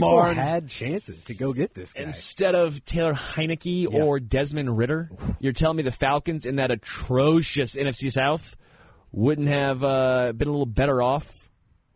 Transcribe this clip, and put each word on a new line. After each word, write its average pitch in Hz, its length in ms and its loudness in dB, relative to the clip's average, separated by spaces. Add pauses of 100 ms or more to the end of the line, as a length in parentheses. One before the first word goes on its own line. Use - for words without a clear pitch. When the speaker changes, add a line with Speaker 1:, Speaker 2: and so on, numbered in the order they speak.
(100)
Speaker 1:
Lamar 170 240 6
Speaker 2:
had 156 340 0
chances 120 560 -8
to 120 100 -12
go 127 200 -2
get 131 180 -2
this 90 220 -14
guy. 135 80 -12
Speaker 1:
instead 180 520 -2
of 160 300 0
Taylor 165 300 0
Heinicke 165 760 -4
Speaker 2:
Yeah. 110 120 0
Speaker 1:
or 143 180 2
Desmond 131 560 -2
Ridder? 156 340 0 (300)
You're 135 140 -2
telling 160 240 2
me 156 60 -2
the 127 60 0
Falcons 147 540 -2
in 135 120 -4
that 131 140 0
atrocious 139 1080 0
N 139 100 -2
F 131 80 -2
C 135 160 -4
South 139 480 0 (520)
wouldn't 143 380 2
have, 139 340 0
uh, 131 540 2
been 143 120 -2
a - 20 -2
little 143 160 0
better 131 340 2
off 135 480 -2 (460)